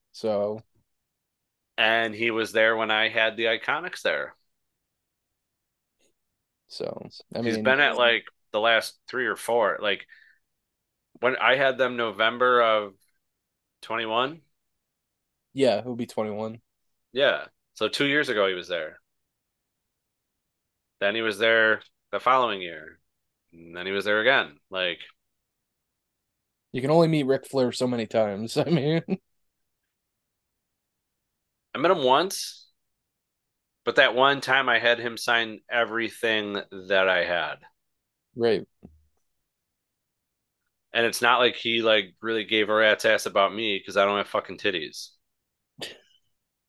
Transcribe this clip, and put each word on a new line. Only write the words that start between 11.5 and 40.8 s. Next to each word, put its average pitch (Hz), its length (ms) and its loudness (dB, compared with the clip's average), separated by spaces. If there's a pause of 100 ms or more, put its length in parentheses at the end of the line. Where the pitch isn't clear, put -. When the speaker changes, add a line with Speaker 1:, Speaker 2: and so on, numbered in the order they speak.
Speaker 2:
had 135 220 2
them 123 180 0
November 120 680 2
of 107 320 2 (880)
twenty-one. 117 600 -4 (1120)
Speaker 1:
Yeah, 127 240 2
it 110 80 -6
would 123 120 -8
be 117 100 -6
twenty-one. 110 520 -8 (540)
Speaker 2:
Yeah. 117 320 0 (300)
So 110 120 -4
two 143 200 -2
years 143 200 0
ago 107 220 0
he 95 40 -4
was 87 140 -10
there. 82 320 -8 (2000)
Then 101 140 -2
he 113 80 -4
was 110 160 -4
there 110 460 2 (280)
the 101 80 -4
following 123 400 0
year. 80 400 -14 (540)
And 85 240 -18
then 90 80 -8
he 95 60 -4
was 98 120 -2
there 104 160 2
again. 110 380 0 (140)
Like, 92 280 -6 (1700)
Speaker 1:
You 127 100 -8
can 135 100 0
only 165 160 6
meet 156 160 2
Ric 131 220 0
Flair 127 260 0
so 127 160 -2
many 120 180 -2
times. 107 520 -2
<laughs> - 0 -
I 147 80 0
mean, 156 360 0 (2750)
Speaker 2:
I - 40 -8
met 160 140 2
him 175 120 -2
once, 143 640 -2 (1200)
but 117 100 -2
that 127 200 4
one 135 260 4
time 131 280 0
I 117 100 4
had 117 200 2
him 117 180 -8
sign 113 520 -2
everything 110 920 -2 (260)
that 95 220 2
I 90 160 2
had. 85 300 -4 (800)
Speaker 1:
Right. 117 320 -2 (2250)